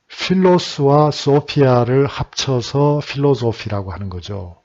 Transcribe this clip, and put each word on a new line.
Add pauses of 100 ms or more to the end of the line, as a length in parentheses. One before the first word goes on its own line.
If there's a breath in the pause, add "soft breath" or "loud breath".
필로스와
소피아를
합쳐서
필로소피라고
하는
거죠.